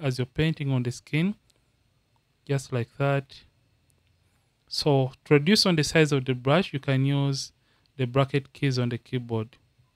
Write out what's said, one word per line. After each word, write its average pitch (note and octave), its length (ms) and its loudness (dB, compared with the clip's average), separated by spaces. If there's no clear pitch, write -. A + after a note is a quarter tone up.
as B2+ 160 -2
you're B2 80 -4
painting D3+ 460 -2
on B2+ 100 2
the A#2+ 80 -4
skin, E3 460 -2
just - 280 -4
like A#2+ 160 -2
that. C#3 380 -2
So C3+ 460 0
to D3+ 80 4
reduce D3+ 300 4
on F3+ 120 2
the D3 80 2
size D#3 260 2
of C#3 140 0
the B2+ 100 -2
brush, C#3 380 0
you C#3+ 80 -6
can C3+ 240 0
use C#3 480 -2
the C3+ 80 -2
bracket C3+ 480 0
keys C3 280 -2
on A#2+ 80 -2
the A#2 100 -4
keyboard. A#2 580 -6